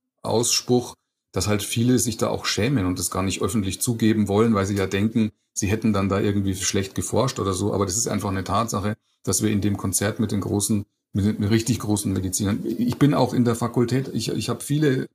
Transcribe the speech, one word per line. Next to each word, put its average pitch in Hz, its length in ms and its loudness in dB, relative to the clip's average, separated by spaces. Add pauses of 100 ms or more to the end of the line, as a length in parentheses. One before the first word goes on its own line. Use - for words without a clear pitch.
(220)
Ausspruch, 120 720 0 (360)
dass 90 160 -2
halt 104 140 0
viele 120 360 2
sich 110 200 -2
da 113 100 0
auch 107 160 -4
schämen 117 400 0
und 90 140 -2
das 92 120 -4
gar 95 120 -2
nicht 95 180 -4
öffentlich 98 400 -2
zugeben 110 480 2
wollen, 110 240 4
weil 98 140 2
sie 101 100 -2
ja 95 100 0
denken, 107 440 0 (240)
sie 101 140 -2
hätten 107 260 0
dann 98 160 0
da 98 100 2
irgendwie 101 340 0
schlecht 95 400 -2
geforscht 110 440 0
oder 98 160 0
so. 101 180 0
Aber 98 140 0
das 95 100 -4
ist 117 100 -2
einfach 104 220 -2
eine 95 160 -4
Tatsache, 104 540 -2 (240)
dass 95 200 0
wir 107 80 2
in 101 120 2
dem 101 160 0
Konzert 101 420 -2
mit 107 100 0
den 101 120 -2
großen, 101 420 0 (280)
mit 98 120 2
den 107 200 2
richtig 110 340 2
großen 104 340 -2
Medizinern. 98 540 -2
Ich 120 320 -2
bin 143 160 6
auch 131 180 2
in 123 140 2
der 117 80 2
Fakultät, 120 580 0
ich, - 160 -4
ich - 220 -2
habe - 120 -6
viele 143 520 2